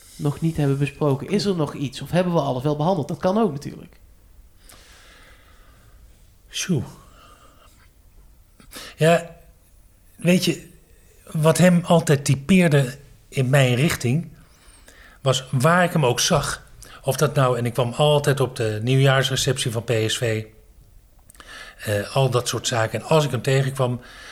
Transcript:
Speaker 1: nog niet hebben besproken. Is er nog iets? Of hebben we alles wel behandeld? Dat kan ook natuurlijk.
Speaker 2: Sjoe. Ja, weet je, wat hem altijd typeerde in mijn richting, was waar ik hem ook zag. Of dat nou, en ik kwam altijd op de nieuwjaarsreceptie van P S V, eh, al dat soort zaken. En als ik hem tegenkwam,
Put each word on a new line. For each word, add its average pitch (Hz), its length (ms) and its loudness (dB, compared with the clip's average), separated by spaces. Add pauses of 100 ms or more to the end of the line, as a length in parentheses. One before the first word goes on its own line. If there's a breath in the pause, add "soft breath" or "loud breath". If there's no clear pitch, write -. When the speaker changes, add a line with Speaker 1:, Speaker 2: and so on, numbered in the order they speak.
(160)
Speaker 1:
nog 147 240 -4
niet 160 160 -2
hebben 139 220 0
besproken. 139 500 -2
Is 202 160 -2
er 196 120 -2
nog 147 180 -4
iets? - 260 -8
Of 143 100 -12
hebben 180 220 0
we 165 80 0
alles 127 220 -4
wel 147 140 -2
behandeld? 156 320 -2
Dat 170 100 -8
kan 190 200 0
ook 208 140 0
natuurlijk. 139 420 -14 (2500 soft breath)
Speaker 2:
Sjoe. 147 320 -4 (2250 loud breath)
Ja, 165 400 2 (800)
weet 175 280 2
je, - 240 -4 (560)
wat 156 340 2
hem 175 260 6
altijd 160 400 2
typeerde 147 720 2 (320)
in 127 220 -2
mijn 131 240 4
richting, 143 560 -2 (920 soft breath)
was 131 300 0
waar 160 340 4
ik 170 80 -2
hem 151 140 2
ook 120 140 0
zag. - 480 -2 (340 loud breath)
Of 135 140 -4
dat 139 180 0
nou, 127 240 2
en 120 80 -2
ik 117 60 -2
kwam 123 200 -2
altijd 147 480 2
op 127 160 -2
de 107 260 -4
nieuwjaarsreceptie 135 880 2
van 110 140 -6
P - 80 -4 (140)
S - 120 -4
V, 110 260 -4 (1300 loud breath)
eh, 104 380 -4
al 135 140 2
dat 117 180 -2
soort - 180 -6
zaken. 113 340 -2
En - 60 -14
als 156 180 2
ik 135 60 -6
hem 123 120 -4
tegenkwam, 135 580 -2 (320 loud breath)